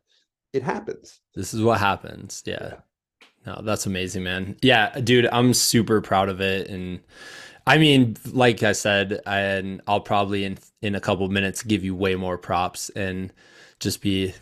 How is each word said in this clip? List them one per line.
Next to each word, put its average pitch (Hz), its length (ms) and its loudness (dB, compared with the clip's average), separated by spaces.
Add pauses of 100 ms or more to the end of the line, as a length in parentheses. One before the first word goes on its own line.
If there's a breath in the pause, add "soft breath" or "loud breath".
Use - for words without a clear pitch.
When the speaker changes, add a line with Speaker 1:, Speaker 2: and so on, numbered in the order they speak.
(520)
Speaker 1:
It 135 100 -2
happens. - 580 -8 (140)
Speaker 2:
This 98 180 -8
is 113 80 -4
what 110 200 4
happens. - 640 -4
Yeah. - 160 -8
Speaker 1:
Yeah. - 140 -12 (680)
Speaker 2:
No, 95 200 -12
that's 107 220 -4
amazing, 92 360 -4
man. 92 400 -6
Yeah, 120 380 2
dude, 120 320 4
I'm 123 200 4
super 110 480 2
proud 98 280 2
of 92 120 -6
it. 95 280 -2
And 90 320 -10 (680 loud breath)
I 139 120 8
mean, 135 380 6 (140)
like 120 320 4
I 107 80 4
said, 98 560 0
and 98 600 -2
I'll 104 120 2
probably 101 440 0
in, 95 140 -6 (220)
in 101 140 -2
a 95 60 -4
couple 95 260 0
of 95 60 -4
minutes 98 320 -2
give 107 180 0
you 95 100 -4
way 92 220 0
more 92 240 -4
props 90 520 -4
and 95 420 -6 (480 soft breath)
just - 200 -2
be 95 420 0